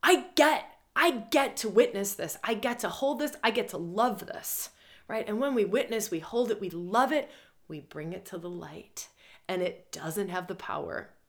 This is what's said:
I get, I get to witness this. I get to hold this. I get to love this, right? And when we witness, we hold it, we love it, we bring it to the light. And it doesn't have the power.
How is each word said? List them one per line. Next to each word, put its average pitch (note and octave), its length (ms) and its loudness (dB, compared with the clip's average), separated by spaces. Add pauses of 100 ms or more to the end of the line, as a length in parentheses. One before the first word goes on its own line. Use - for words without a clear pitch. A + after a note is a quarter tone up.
I D#4+ 320 4
get, D4+ 320 6 (300)
I C4+ 340 4
get C#4 280 2
to A3+ 120 -2
witness G3 460 4
this. - 280 -6
I A3+ 120 0
get A#3+ 240 -2
to - 100 -2
hold C#4 300 0
this. D4 240 -2
I A3+ 80 4
get A3 180 -2
to - 80 -8
love F#3+ 480 0
this, - 460 -8 (360)
right? - 180 -4
And G#3+ 140 -2
when C4+ 160 0
we A3+ 80 6
witness, A3+ 480 0
we E3 80 -2
hold A#3 320 0
it, - 80 -2
we F#3+ 100 -4
love G3 440 2
it, D4 180 0 (380)
we D#3 100 -10
bring D#3 320 -10
it F3+ 140 -10
to F#3 120 -10
the E3+ 120 -10
light. E3+ 580 -12 (400)
And F#3 140 0
it - 320 -4
doesn't F3+ 340 -4
have F3+ 200 -4
the F#3 80 -6
power. - 560 -6 (180)